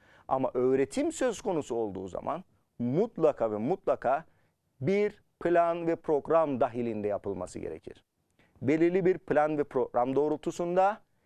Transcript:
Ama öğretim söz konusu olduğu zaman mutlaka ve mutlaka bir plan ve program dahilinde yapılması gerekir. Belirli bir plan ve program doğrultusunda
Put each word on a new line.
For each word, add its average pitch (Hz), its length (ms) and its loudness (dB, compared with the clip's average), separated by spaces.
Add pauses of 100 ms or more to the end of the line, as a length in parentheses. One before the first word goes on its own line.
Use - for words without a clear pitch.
(280)
Ama 131 260 0
öğretim 135 580 0
söz 247 280 -2
konusu 160 340 -4
olduğu 98 340 -6
zaman 143 360 -8 (340)
mutlaka 135 760 0
ve 107 40 -2
mutlaka 135 680 -2 (560)
bir 202 420 0 (180)
plan 170 460 2
ve 165 100 0
program 147 640 0
dahilinde 117 480 -2
yapılması 95 500 -6
gerekir. 82 460 -12 (580)
Belirli 170 420 2
bir 180 140 2
plan 151 400 0
ve 143 60 0
program 127 520 0
doğrultusunda 175 840 0 (260)